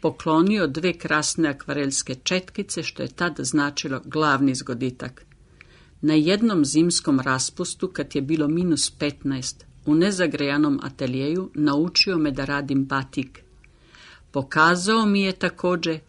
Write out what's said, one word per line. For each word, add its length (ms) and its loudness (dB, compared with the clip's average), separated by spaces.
poklonio 680 2
dve 260 -2
krasne 560 0
akvarelske 680 -4
četkice, 680 -6
što 200 -8
je 40 -6
tad 300 -4
značilo 680 -4
glavni 500 2
zgoditak. 720 -8
Na 120 2
jednom 520 4
zimskom 540 2
raspustu, 680 -4
kad 280 -6
je 60 0
bilo 260 0
minus 440 0
petnaest, 760 -6
u 100 4
nezagrejanom 880 2
ateljeju 720 -4
naučio 640 2
me 140 0
da 140 -4
radim 400 0
batik. 580 -6
Pokazao 760 2
mi 160 4
je 100 0
takođe 760 -2